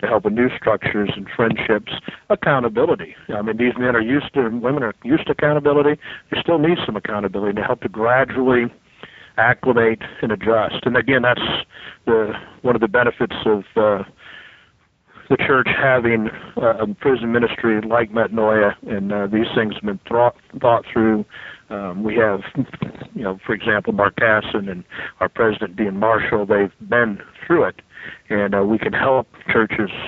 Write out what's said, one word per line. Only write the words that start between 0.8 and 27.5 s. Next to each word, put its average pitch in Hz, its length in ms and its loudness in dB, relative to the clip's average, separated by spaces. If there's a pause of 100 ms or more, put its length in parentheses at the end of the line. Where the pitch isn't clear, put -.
and 98 180 -12
friendships, 113 580 0 (360)
accountability. 127 840 0 (200)
I 104 60 -4
mean, 110 160 -2
these 123 220 2
men 123 180 2
are 110 60 2
used 135 320 -2
to, 127 160 2
women 123 320 -2
are 107 100 -2 (120)
used 147 220 0
to 151 60 0
accountability. 147 680 2 (320)
They - 100 -4
still 170 180 2
need 165 260 4
some 107 120 -4
accountability 101 580 -4
to 104 80 -4
help 123 200 -2
to 120 60 -2
gradually 123 840 2 (680)
acclimate 113 640 2 (180)
and 113 120 -2
adjust. 101 520 0
And 123 140 0
again, 123 240 2
that's 123 180 2 (640)
the, 110 300 2 (260)
one 123 140 2
of 110 80 -2
the 113 60 4
benefits 120 480 0 (100)
of, 104 180 2 (120)
uh, 104 280 4 (1200)
the 135 80 4
church 131 380 2
having, 117 540 2 (300)
uh, 117 200 2
a 107 160 -4
prison 117 380 0
ministry 117 480 2
like 113 320 0
Metanoia, 107 640 2 (120)
and, 101 260 -4
uh, 101 140 -2
these 110 280 0
things 110 200 -2
have 95 80 -16
been 101 260 -6
thought, 120 280 2 (240)
thought 117 320 2
through. 110 320 2 (460)
Um, 101 320 -8
we 107 140 -4
have, 104 260 2 (720)
you 139 80 -10
know, 95 240 -6
for 117 80 -2
example, 107 400 -2
Mark 101 220 2
Casson 107 520 0
and 90 160 -10 (360)
our 92 100 0
president, 104 460 -2
Dean 101 220 -4
Marshall, 107 460 0
they've 101 280 2 (140)
been 110 360 0 (240)
through 165 180 4